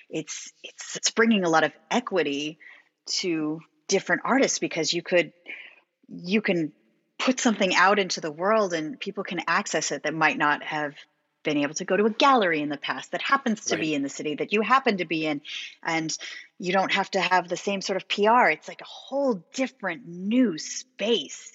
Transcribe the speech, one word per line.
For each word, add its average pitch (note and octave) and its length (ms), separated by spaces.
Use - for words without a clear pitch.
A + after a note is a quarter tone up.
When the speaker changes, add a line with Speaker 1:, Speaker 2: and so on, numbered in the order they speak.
Speaker 1:
it's, - 420
it's, - 340
it's - 140
bringing A3+ 340
a E3 40
lot D#3+ 140
of D3+ 100
equity D3+ 680
to D#3+ 540
different F3+ 380
artists B3+ 340
because D#3+ 340
you E3+ 80
could, E3+ 300
you F3+ 320
can E3+ 320
put B3+ 200
something G3 360
out F#3+ 240
into F#3 220
the D#3 100
world F#3+ 420
and D#3 260
people G3 240
can F3 240
access E3+ 440
it C#3+ 120
that D3+ 100
might D#3 240
not D3 260
have D3+ 320
been D3+ 140
able C#3+ 180
to F3+ 100
go F#3+ 120
to G#3 80
a A3 60
gallery G#3+ 500
in D3 80
the C#3+ 80
past - 340
that F3 100
happens B3+ 460
to F3 100
Speaker 2:
Right. - 0
Speaker 1:
be D#3+ 180
in C#3 80
the C#3 60
city D3+ 260
that D3+ 180
you G#3+ 80
happen A#3 360
to F3+ 80
be D#3+ 200
in. D3+ 160
And D#3+ 320
you F3+ 140
don't F#3+ 200
have G3 180
to F#3+ 100
have F3+ 280
the F3+ 80
same G3 240
sort F#3 160
of E3+ 120
P G#3 180
R. A3 240
It's D#3 160
like F3+ 140
a - 60
whole B3+ 560
different F#3 540
new F#3+ 500
space, - 960